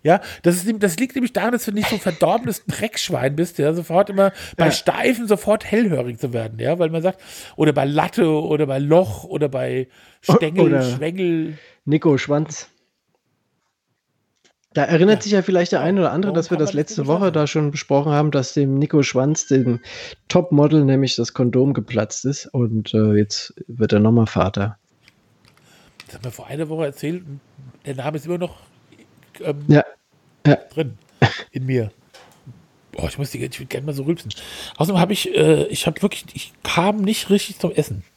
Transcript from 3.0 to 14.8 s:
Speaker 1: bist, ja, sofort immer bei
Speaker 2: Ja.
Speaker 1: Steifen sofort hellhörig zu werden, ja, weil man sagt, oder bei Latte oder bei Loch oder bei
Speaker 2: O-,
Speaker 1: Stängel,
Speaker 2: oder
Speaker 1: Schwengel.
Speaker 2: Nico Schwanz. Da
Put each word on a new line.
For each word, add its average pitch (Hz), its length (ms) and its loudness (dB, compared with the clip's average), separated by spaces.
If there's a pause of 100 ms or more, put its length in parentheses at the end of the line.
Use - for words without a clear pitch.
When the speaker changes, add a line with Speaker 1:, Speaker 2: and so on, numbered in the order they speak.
Speaker 1:
bist, 170 220 -4
ja, 151 160 0
sofort 175 380 0
immer 196 220 2 (220)
bei 170 100 2
Speaker 2:
Ja. 156 60 4
Speaker 1:
Steifen 226 560 0
sofort 208 380 0
hellhörig 139 540 0
zu 127 120 -6
werden, 110 280 -6
ja, 139 180 -2
weil 160 140 0
man 165 100 -2
sagt, 185 180 -2 (360)
oder 151 180 2
bei 135 120 0
Latte 165 440 0
oder 156 380 0
bei 135 100 -4
Loch 151 460 2
oder 147 260 -2
bei 127 380 -4 (400)
Speaker 2:
O-, 165 80 6
Speaker 1:
Stängel, 170 320 4
Speaker 2:
oder 139 160 2
Speaker 1:
Schwengel. 160 720 -2 (280)
Speaker 2:
Nico 147 340 2
Schwanz. 151 500 -4 (2000)
Da 147 100 2